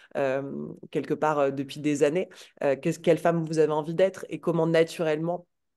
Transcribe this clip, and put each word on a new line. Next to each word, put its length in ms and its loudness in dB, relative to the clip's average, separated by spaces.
euh, 260 -2
quelque 240 -4
part, 240 0
euh, 140 2
depuis 260 -8
des 240 0
années, 260 2
euh, 100 2
qu'est-ce, 240 -2
quelle 200 4
femme 260 2
vous 160 0
avez 120 4
envie 220 -2
d'être 360 0
et 100 -8
comment 260 0
naturellement 800 0